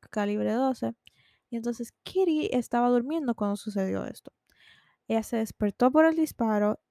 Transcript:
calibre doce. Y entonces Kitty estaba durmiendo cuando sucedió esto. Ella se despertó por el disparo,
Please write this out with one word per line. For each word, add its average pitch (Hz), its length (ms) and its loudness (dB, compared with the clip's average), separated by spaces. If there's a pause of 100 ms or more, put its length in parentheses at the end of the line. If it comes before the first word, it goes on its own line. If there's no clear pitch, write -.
calibre 208 440 -2
doce. 240 420 -2 (560)
Y 233 60 -6
entonces 233 360 -6 (100)
Kitty 330 480 0
estaba 240 380 0
durmiendo 247 460 0
cuando 202 200 -2
sucedió 190 500 -4
esto. - 280 -14 (720)
Ella 226 160 0
se - 140 -4
despertó 220 540 0
por 311 140 6
el 320 100 4
disparo, 220 640 0 (120)